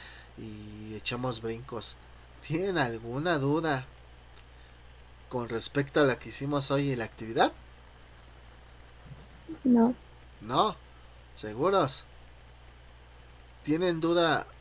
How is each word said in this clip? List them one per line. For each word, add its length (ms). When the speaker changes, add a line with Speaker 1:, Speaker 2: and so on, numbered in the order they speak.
Speaker 1:
y 580
echamos 460
brincos, 540
¿tienen 300
alguna 640
duda 460
con 220
respecto 500
a 40
la 140
que 120
hicimos 420
hoy 200
en 80
la 60
actividad? 460
Speaker 2:
No. 320
Speaker 1:
¿No? 340
¿Seguros? 720
¿Tienen 360
duda 480